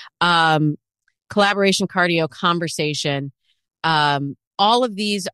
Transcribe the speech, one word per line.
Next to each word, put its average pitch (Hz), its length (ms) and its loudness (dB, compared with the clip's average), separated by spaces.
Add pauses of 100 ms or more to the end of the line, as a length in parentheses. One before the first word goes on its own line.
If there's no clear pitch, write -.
(200)
um, 160 560 2 (540)
collaboration, 196 560 2
cardio, 170 420 0
conversation, 151 1040 -4 (500)
um, 147 540 0 (220)
all 233 260 4
of 214 100 -6
these 202 400 -4